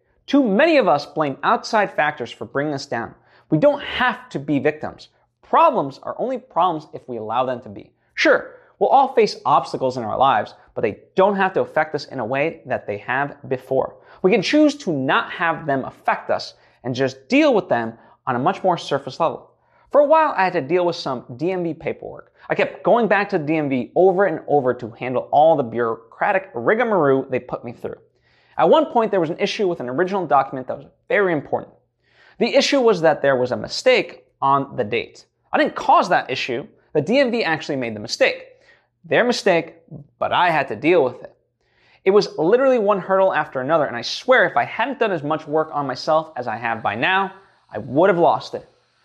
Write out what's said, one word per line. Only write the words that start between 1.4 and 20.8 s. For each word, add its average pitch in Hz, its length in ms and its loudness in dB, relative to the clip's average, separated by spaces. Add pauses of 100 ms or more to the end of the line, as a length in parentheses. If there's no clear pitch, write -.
outside 214 540 0
factors 147 340 -2
for - 140 -14
bringing 143 300 -4
us 135 100 -8
down. 117 300 -8 (340)
We 160 80 2
don't 285 260 2
have - 460 -4
to - 100 -8
be 143 200 -2
victims. 123 500 -4 (320)
Problems 233 600 2
are - 160 -8
only 247 180 -4
problems 170 560 -2
if - 160 -16
we 123 80 -8
allow 113 300 -4
them 123 160 -6
to 113 80 -18
be. - 240 -20 (180)
Sure, - 440 0 (220)
we'll - 120 0
all 262 240 2
face - 320 2
obstacles 131 500 0
in 123 60 -6
our 107 160 -4
lives, 120 340 2 (220)
but 139 80 -8
they 107 160 -2 (180)
don't 196 200 4
have 190 180 0
to 139 80 0
affect 151 320 -2
us 143 100 -8
in - 140 -12
a 117 80 -6
way 139 400 -2
that 117 200 -6
they 104 120 -6
have 135 400 -6 (100)
before. - 480 -4 (240)
We 185 100 2
can 208 120 4
choose 294 340 4
to - 160 -6
not 147 400 -2
have 165 320 -4
them 135 220 -2
affect - 420 -6
us - 240 -4 (320)
and 123 100 -6
just 131 360 -4
deal 285 240 4
with 196 160 0
them 117 240 -2 (320)
on 127 100 0
a - 20 -2
much 170 240 -2
more 180 140 0
surface 135 420 -6
level. - 300 -4 (420)
For 294 100 4
a 294 60 6
while, 311 280 4
I 190 100 2
had 180 100 0
to 170 80 0
deal 175 240 0